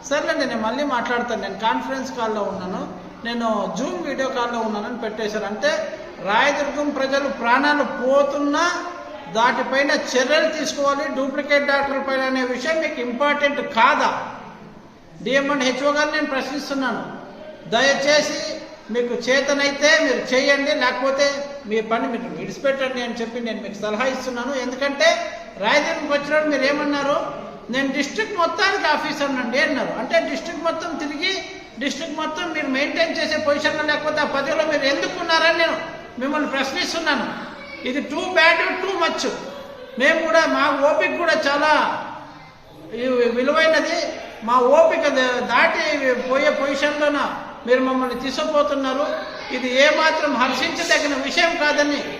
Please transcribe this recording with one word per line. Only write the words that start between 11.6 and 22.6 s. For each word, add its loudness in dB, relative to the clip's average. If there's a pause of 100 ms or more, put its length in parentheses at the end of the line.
డాక్టర్ల 0
పైన -2
అనే 0
విషయం -2
మీకు -4
ఇంపార్టెంట్ 0
కాదా? 2 (880)
డిఎం 2
and 2
హెచ్ఓ 2
గారిని 2
నేను 0
ప్రశ్నిస్తున్నాను, -2 (680)
దయచేసి 2 (320)
మీకు 0
చేతనైతే 4
మీరు 0
చేయండి, 4
లేకపోతే 0 (120)
మీ 0
పని -2
మీరు -4
విడిచిపెట్టండి -4